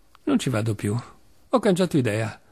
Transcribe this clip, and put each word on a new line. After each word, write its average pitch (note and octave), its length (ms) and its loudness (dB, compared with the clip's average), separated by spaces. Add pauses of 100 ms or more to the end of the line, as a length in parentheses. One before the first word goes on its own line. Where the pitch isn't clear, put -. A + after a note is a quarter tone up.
(240)
"Non C#4+ 140 2
ci - 120 -4
vado A2 260 0
più." G#2 200 -2 (600)
Ho A#3 40 2
cangiato F#3 360 2
idea. A2 420 -2 (140)